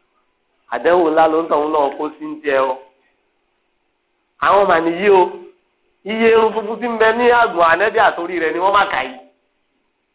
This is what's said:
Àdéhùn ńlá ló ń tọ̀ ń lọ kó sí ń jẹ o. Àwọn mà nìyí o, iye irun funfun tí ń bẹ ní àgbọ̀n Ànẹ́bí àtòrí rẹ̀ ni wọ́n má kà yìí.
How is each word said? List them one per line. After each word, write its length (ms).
Àdéhùn 420
ńlá 160
ló 140
ń 60
tọ̀ 100
ń 140
lọ 80
kó 140
sí 60
ń 180
jẹ 160
o. 200
Àwọn 280
mà 120
nìyí 300
o, 120
iye 240
irun 240
funfun 260
tí 80
ń 100
bẹ 140
ní 160
àgbọ̀n 380
Ànẹ́bí 320
àtòrí 420
rẹ̀ 120
ni 60
wọ́n 140
má 140
kà 160
yìí. 160